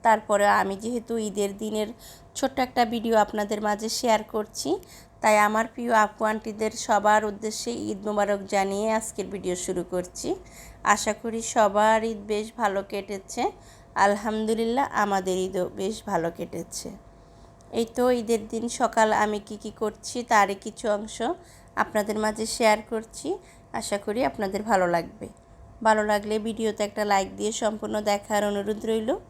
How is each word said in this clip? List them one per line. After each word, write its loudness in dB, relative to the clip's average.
তারপরে 4
আমি 2
যেহেতু -6
ঈদের -2
দিনের -4
ছোট্ট -2
একটা 0
ভিডিও 0
আপনাদের 2
মাঝে -2
শেয়ার 2
করছি, -6
তাই 6
আমার 4
প্রিয় -4
আপু 4
আন্টিদের -2
সবার 4
উদ্দেশ্যে -6
ঈদ -4
মোবারক 0
জানিয়ে 0
আজকের -2
ভিডিও -4
শুরু -4
করছি। -4
আশা 4
করি -6
সবার 4
ঈদ -4
বেশ -2
ভালো 0
কেটেছে, -6
আলহামদুলিল্লাহ 2
আমাদের 0
ঈদও -2
বেশ -4
ভালো 0
কেটেছে। -10
এই -2
তো 2
ঈদের 0
দিন -4
সকাল 2
আমি 2
কি -12
কি -12
করছি -6
তারই 4
কিছু -8
অংশ -4
আপনাদের -2
মাঝে -2
শেয়ার 4
করছি, -8
আশা -4
করি -4
আপনাদের -2
ভালো 2
লাগবে। -2
ভালো 4
লাগলে 0
ভিডিওতে -2
একটা -4
লাইক 2
দিয়ে -2
সম্পূর্ণ -2
দেখার 0
অনুরোধ -2
রইল। 0